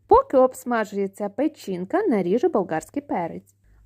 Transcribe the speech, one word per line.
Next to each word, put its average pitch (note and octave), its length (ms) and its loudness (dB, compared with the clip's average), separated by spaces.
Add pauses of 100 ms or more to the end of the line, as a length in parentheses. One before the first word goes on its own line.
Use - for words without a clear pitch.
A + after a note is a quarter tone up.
Поки B4 300 6
обсмажується G#3+ 920 -2
печінка, G3+ 800 -4
наріжу G#3+ 420 2
болгарський F#3 520 -4
перець. F3+ 540 -8 (300)